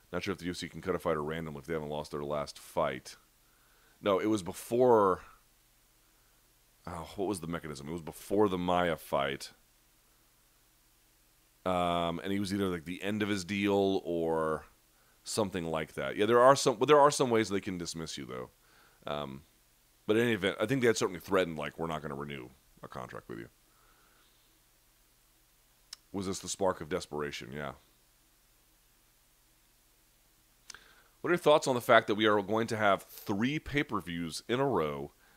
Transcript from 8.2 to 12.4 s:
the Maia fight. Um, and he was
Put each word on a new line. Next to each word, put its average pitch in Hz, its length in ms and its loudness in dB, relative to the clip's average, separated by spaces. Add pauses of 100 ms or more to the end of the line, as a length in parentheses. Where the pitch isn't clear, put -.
the 92 100 0
Maia 90 380 2
fight. 69 560 -4 (2250)
Um, 87 580 0
and 98 80 -4
he 98 80 -2
was 98 140 -4